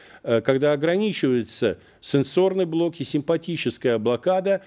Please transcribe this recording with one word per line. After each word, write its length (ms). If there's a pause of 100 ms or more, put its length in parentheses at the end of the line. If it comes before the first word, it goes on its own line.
(220)
э, 180
когда 320
ограничивается 1080 (200)
сенсорный 640
блок 360
и 40
симпатическая 920
блокада, 680